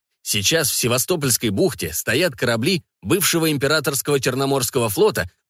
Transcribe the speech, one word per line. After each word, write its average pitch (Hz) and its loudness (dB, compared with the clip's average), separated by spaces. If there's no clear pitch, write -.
Сейчас 143 0
в - -2
Севастопольской 127 0
бухте 98 -2
стоят 135 0
корабли 123 -2
бывшего 165 2
императорского 143 0
Черноморского 131 0
флота 117 2